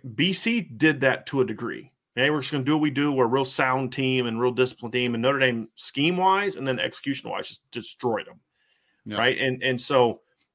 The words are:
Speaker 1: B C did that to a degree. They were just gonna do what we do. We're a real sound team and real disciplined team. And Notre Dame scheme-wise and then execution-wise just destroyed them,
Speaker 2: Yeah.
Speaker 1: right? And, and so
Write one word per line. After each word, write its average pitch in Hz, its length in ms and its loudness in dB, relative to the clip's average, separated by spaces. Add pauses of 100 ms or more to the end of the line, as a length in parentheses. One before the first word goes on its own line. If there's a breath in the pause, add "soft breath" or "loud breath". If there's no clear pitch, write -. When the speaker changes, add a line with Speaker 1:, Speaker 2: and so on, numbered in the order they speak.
(160)
Speaker 1:
B 180 160 2
C 226 280 0
did 139 400 2
that 127 260 0
to 139 140 -2
a 123 40 6
degree. 104 460 -8 (240)
They 131 160 2
were 151 100 0
just 131 120 -8
gonna 143 120 -2
do 147 100 2
what 151 80 2
we 151 80 2
do. 143 200 0
We're 131 140 4
a 113 40 2
real 131 180 2
sound 131 460 0
team 131 340 0
and 113 120 -4
real 123 140 2
disciplined 120 400 -2
team. 123 220 0
And 113 80 -2
Notre 135 160 2
Dame 120 380 0
scheme-wise 185 800 0
and 135 120 -6
then 127 100 0
execution-wise - 680 -6
just - 220 -20
destroyed 113 560 -4
them, - 120 -20 (680)
Speaker 2:
Yeah. 107 100 -8
Speaker 1:
right? 120 220 2
And, 131 240 -2
and 127 180 0
so 123 400 4 (340)